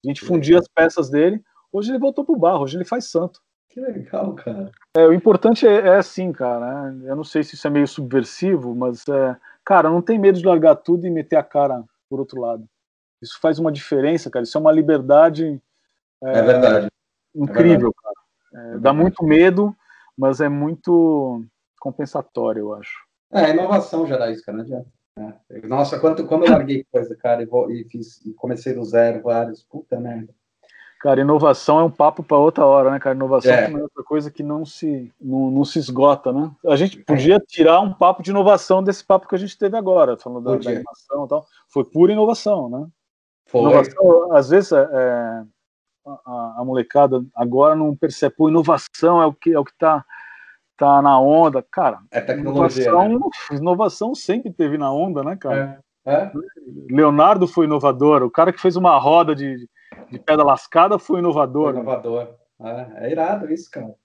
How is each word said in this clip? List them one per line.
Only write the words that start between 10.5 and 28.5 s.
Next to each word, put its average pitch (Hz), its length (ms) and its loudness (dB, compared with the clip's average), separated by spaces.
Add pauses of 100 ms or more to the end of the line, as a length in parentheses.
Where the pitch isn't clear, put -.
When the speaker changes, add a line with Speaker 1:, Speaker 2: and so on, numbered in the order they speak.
Speaker 1:
tudo 175 300 -4
e 180 40 -6
meter 160 260 -4
a 143 60 2
cara 139 400 -4 (280)
por 135 100 -8
outro 131 200 -10
lado. 113 280 -8 (540)
Isso - 180 -20
faz 160 200 -2
uma 160 120 -2
diferença, 143 560 -4
cara. 123 140 -6
Isso 117 160 -8
é - 20 -2
uma 156 120 4
liberdade, 151 920 2 (600)
é, 131 160 -2
Speaker 2:
É 113 40 2
verdade. 113 460 2 (460)
Speaker 1:
incrível, 147 560 2
Speaker 2:
É - 20 -10
verdade. - 100 -10
Speaker 1:
cara. 104 120 -12 (380)
É, - 60 -20
Speaker 2:
É 120 60 -20
Speaker 1:
dá 117 60 -18 (200)
Speaker 2:
verdade. 147 80 0
Speaker 1:
muito 175 260 0
medo, 180 500 2 (440)
mas 135 220 -2
é 147 100 0
muito 147 920 -2 (380)
compensatório, 131 800 -8
eu 104 140 -10
acho. 104 180 -18 (400)
Speaker 2:
É, 185 120 2
a 156 60 2
inovação 175 560 -2
já 135 120 -4
dá 117 120 -4
isso, 110 140 -12
cara, 104 140 -12
não 113 60 -12
adianta. 127 220 -14 (640)
É. 107 160 -18
Nossa, 139 320 -4
quanto, 160 280 -2
quando 160 180 0
eu 165 60 4
larguei 135 400 2
coisa, 117 260 -4
cara, 120 260 -2
e 113 40 -8
vou, 120 240 -2
e 117 140 -10
fiz, - 420 -16
e 110 80 -14
comecei 123 400 -8